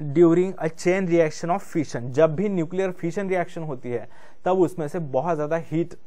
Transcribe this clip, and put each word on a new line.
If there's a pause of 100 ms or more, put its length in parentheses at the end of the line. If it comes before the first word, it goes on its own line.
(180)
during
a
chain
reaction
of
fission।
जब
भी
न्यूक्लियर
फिशन
रिएक्शन
होती
है (360)
तब
उसमें
से
बहुत
ज्यादा
हीट (120)